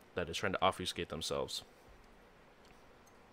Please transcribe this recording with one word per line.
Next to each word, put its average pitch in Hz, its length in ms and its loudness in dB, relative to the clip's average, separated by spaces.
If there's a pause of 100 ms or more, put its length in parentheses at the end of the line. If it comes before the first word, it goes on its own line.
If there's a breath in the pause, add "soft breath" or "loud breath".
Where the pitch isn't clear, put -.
(160)
that 85 120 0
is 82 80 -4
trying 101 140 0
to 90 100 2
obfuscate 90 500 2
themselves. 71 520 -2 (1700)